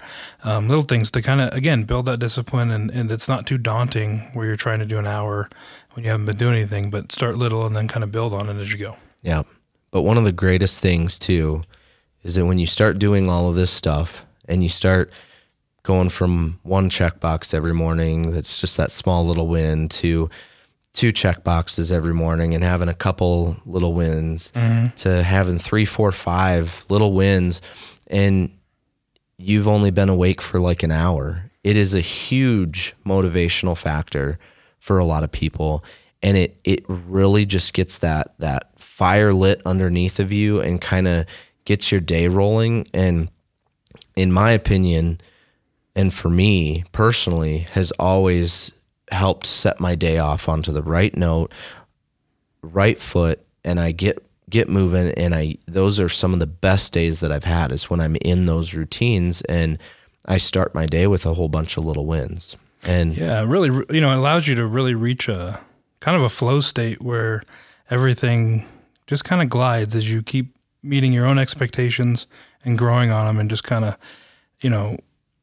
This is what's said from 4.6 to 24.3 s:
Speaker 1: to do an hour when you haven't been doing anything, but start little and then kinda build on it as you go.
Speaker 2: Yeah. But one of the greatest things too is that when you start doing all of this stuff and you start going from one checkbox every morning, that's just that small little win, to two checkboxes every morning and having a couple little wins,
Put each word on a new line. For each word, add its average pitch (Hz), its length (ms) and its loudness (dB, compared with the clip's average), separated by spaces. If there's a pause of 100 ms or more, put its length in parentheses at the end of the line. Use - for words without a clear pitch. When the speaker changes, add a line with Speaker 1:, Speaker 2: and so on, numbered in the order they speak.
Speaker 1:
to 107 80 -4
do 110 120 -4
an 104 80 -4
hour 104 440 -4 (480)
when 117 60 -10
you 110 80 -2
haven't 107 140 -2
been 104 100 -2
doing 120 180 2
anything, 104 360 -2
but 101 200 -8
start 117 260 -2
little 113 300 -2
and 110 80 -2
then 107 140 -2
kinda 113 180 -4
build 110 260 -4
on 101 160 -4
it 101 140 -6
as 101 100 -8
you 101 60 -8
go. 101 180 -10 (240)
Speaker 2:
Yeah. 80 220 -2 (480)
But 90 120 0
one 104 140 4
of 117 60 4
the 104 80 4
greatest 92 500 2
things 87 380 2
too 80 460 0 (580)
is 87 140 -4
that 90 100 2
when 90 140 2
you 85 60 0
start 98 340 2
doing 101 280 2
all 87 220 2
of 85 60 0
this 90 160 2
stuff - 520 -2 (220)
and 90 160 0
you 85 60 2
start 92 420 2 (720)
going 92 260 2
from 87 540 -2
one 95 260 0
checkbox 85 640 -2
every 82 220 -2
morning, 82 560 0
that's - 300 -4
just - 160 -2
that 76 160 0
small 87 340 0
little 82 220 0
win, 78 400 0
to 82 420 -2 (600)
two 113 200 2
checkboxes 85 760 0
every 85 240 0
morning 82 400 0
and 82 80 0
having 87 260 0
a 82 60 -2
couple 87 600 0 (100)
little 87 260 0
wins, 82 600 -2